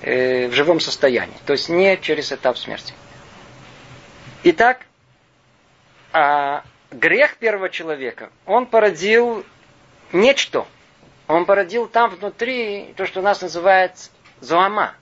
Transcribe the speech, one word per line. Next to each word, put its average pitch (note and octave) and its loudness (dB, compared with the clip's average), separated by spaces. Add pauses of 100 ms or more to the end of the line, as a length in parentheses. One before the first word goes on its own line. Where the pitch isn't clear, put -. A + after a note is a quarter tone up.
э, B2+ 0
в A#2+ -6
живом D3+ 2
состоянии. A#2+ -2 (100)
То D3 -2
есть C#3 -4
не F#3 2
через D3 -4
этап B2 -2
смерти. - -14 (1500)
Итак, A3+ 4 (1300)
а, C#3+ 0 (260)
грех E3+ 0
первого G3+ -4
человека, C#3 -10 (160)
он A#3+ 2
породил G#3+ 2 (680)
нечто. G3+ 2 (640)
Он E3 2
породил G3+ 0
там A3+ 0
внутри G#3 -8
то, F#3+ -6
что F#3+ -8
у - -6
нас G3 0
называется F3+ 0 (300)
зоама. E3+ 0